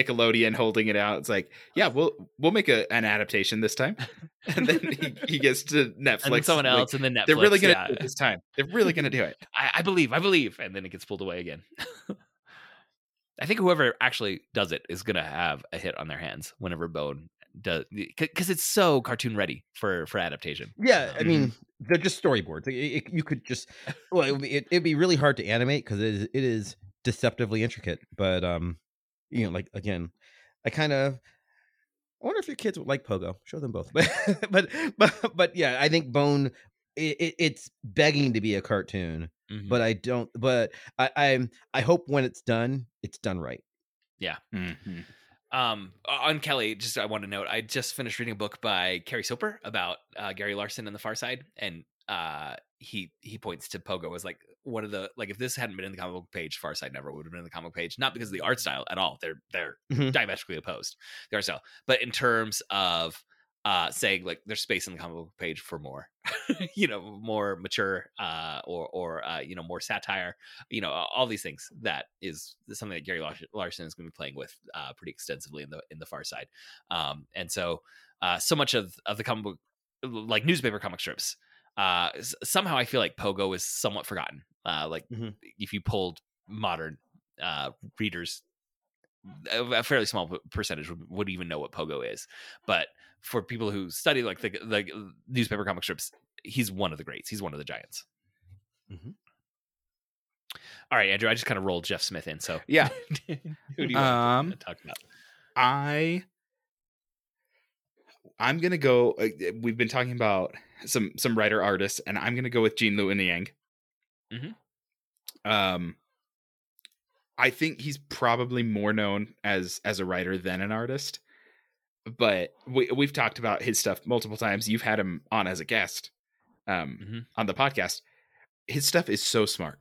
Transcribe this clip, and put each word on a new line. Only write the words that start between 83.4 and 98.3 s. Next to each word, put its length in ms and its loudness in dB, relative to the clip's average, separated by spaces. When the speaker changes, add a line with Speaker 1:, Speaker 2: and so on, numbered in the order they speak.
Speaker 2:
is 120 -4
somewhat 400 -4
forgotten. 380 -8
Uh, 240 -4
like, 240 -8
Speaker 3:
Mm-hmm. 180 -8
Speaker 2:
if 160 -8
you 80 -6
polled 380 -2
modern, 480 -4
uh, 280 -6
readers, 440 -6
a, 100 2
a 200 2
fairly 240 2
small 220 -2
p-, 100 -6
percentage 380 -4
would, 220 -12
would 180 -4
even 200 -6
know 100 -4
what 140 -8
Pogo 380 -6
is. 160 -12
But 200 2
for 220 -4
people 300 -4
who 180 -4
study, 320 2
like, 180 -4
the, 100 -2
the 600 -4
newspaper 360 0
comic 180 -2
strips, 300 -6
he's 260 -2
one 220 -2
of 60 -8
the 60 -12
greats. 240 -12
He's 140 -8
one 100 -6
of 60 -10
the 60 -10
giants. 400 -14